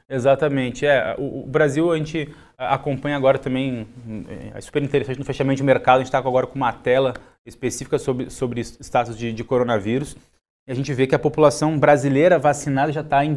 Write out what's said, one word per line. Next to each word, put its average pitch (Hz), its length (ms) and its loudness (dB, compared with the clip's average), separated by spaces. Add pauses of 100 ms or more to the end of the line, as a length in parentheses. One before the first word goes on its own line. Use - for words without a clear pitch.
Exatamente, 135 760 0
é, 135 320 2
o, 139 240 -8
o - 40 -12
Brasil 156 460 2
a 160 60 0
gente 156 320 -6 (280)
acompanha 139 600 -2
agora 135 200 4
também, 127 480 -4 (720)
é 101 60 -14
super - 200 -4
interessante 131 380 -2
no 139 60 -8
fechamento 135 320 0
de 135 60 -4
mercado, 131 340 4
a 131 60 0
gente 127 80 -14
tá 139 60 0
agora 127 300 0
com - 80 -12
uma 127 160 -2
tela 127 420 0 (340)
específica - 500 -6
sobre, 131 320 -4
sobre 120 320 -6
status 117 560 -4
de, 117 140 -4
de 113 120 -6
coronavírus, 120 720 -2 (520)
e 131 40 -10
a 123 40 -6
gente 139 180 -4
vê 131 140 2
que 147 80 0
a 143 40 4
população 151 600 2
brasileira 147 580 6
vacinada 143 540 0
já 151 100 -4
tá 143 220 0
em, 151 140 -2